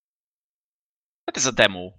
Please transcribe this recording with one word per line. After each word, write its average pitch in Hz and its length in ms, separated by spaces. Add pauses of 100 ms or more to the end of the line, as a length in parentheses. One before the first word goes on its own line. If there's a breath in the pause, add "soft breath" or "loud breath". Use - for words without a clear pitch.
(1300)
Hát - 100
ez 120 100
a 131 60
demo. 98 480